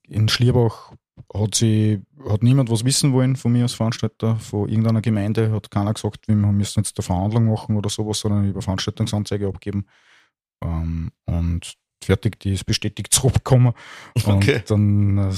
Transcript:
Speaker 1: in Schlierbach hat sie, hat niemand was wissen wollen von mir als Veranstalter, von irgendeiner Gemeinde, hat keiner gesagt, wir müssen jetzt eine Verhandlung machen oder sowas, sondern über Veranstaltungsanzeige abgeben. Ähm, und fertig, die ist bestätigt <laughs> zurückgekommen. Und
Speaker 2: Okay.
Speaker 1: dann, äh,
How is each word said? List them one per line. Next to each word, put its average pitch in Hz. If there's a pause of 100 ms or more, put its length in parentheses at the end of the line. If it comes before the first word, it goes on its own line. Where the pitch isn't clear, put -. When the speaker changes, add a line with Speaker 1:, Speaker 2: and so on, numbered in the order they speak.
Speaker 1:
in 110
Schlierbach 120 (420)
hat 98
sie, 107 (280)
hat 104
niemand 123
was 113
wissen 135
wollen 127
von 120
mir 120
als 120
Veranstalter, 113
von 104
irgendeiner 113
Gemeinde, 110
hat 107
keiner 104
gesagt, -
wir 107
müssen 101
jetzt -
eine -
Verhandlung 104
machen 110
oder 101
sowas, 107
sondern 101
über 95
Veranstaltungsanzeige 101
abgeben. 98 (760)
Ähm, 82 (160)
und 85 (300)
fertig, 95
die 98
ist 95
bestätigt -
<laughs> -
zurückgekommen. 123 (500)
Und 104
Speaker 2:
Okay. 104
Speaker 1:
dann, 101
äh, 98